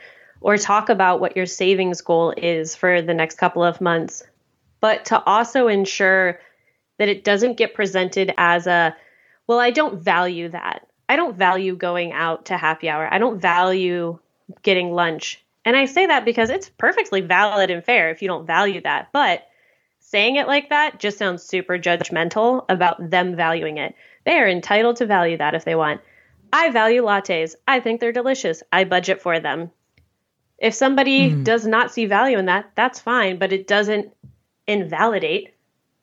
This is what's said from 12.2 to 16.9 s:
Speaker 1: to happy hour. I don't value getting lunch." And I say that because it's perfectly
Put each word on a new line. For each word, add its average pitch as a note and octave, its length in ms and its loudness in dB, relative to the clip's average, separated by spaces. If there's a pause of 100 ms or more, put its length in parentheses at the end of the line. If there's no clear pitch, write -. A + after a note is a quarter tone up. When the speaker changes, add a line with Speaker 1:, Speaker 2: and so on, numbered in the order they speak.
Speaker 1:
to F#3 120 -4
happy D#3+ 300 -2
hour. D#3 240 -4
I F#3 60 2
don't A3 240 -2
value F3 800 0 (420)
getting F3+ 320 0
lunch." E3+ 500 -4 (220)
And A#3 100 4
I C4+ 100 4
say D#4 200 0
that D4 180 2
because A3+ 260 0
it's F#4+ 200 -6
perfectly C4+ 520 -2